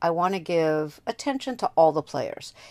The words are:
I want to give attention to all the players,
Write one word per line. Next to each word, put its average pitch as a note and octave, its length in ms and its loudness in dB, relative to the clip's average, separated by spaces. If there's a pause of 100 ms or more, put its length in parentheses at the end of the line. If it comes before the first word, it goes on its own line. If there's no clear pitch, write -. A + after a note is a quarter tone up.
I E3+ 100 2
want F3+ 240 0
to F#3+ 60 -4
give D#3 640 0
attention C4+ 520 -4
to - 180 -2
all D#3+ 160 6
the D3 120 0
players, - 520 -8 (160)